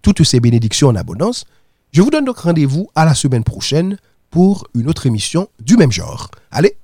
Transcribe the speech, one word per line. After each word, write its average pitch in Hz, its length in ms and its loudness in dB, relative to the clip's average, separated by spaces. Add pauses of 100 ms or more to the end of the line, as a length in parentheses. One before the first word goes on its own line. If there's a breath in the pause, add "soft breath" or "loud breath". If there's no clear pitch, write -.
toutes - 220 2
ces 131 160 2
bénédictions 117 500 2
en 117 60 2
abondance, 120 500 -6 (460)
je 151 100 4
vous 233 80 4
donne 302 160 0
donc 247 140 -6
rendez-vous 160 560 -2
à 160 100 2
la 160 80 4
semaine 127 300 0
prochaine 165 540 -4 (340)
pour 190 420 2
une 120 160 -2
autre - 160 -6
émission 131 420 -2 (120)
du 156 180 2
même 156 140 4
genre. 78 400 -10 (180 soft breath)
Allez, - 340 0